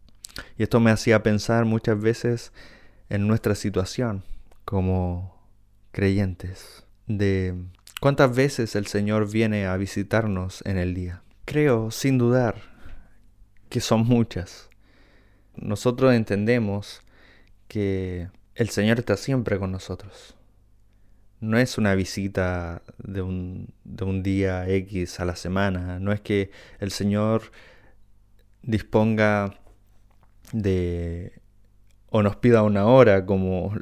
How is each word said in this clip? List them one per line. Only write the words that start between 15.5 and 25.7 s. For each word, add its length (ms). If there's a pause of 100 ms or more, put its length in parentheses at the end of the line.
Nosotros 580
entendemos 880 (680)
que 600 (280)
el 140
Señor 280
está 180
siempre 440
con 100
nosotros. 640 (1040)
No 200
es 200
una 160
visita 880 (160)
de 240
un, 500 (120)
de 200
un 200
día 440
X 520
a 40
la 120
semana, 640